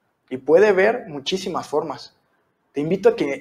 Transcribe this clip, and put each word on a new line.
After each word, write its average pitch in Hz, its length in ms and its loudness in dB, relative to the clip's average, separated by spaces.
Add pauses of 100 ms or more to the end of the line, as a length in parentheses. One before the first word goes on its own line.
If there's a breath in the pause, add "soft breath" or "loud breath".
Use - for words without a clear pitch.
(300)
y 131 60 -10
puede 160 320 4
haber 214 400 2
muchísimas 156 600 -8
formas. 143 480 -6 (560)
Te 143 80 -4
invito 185 260 -2
a 226 80 4
que 139 260 -6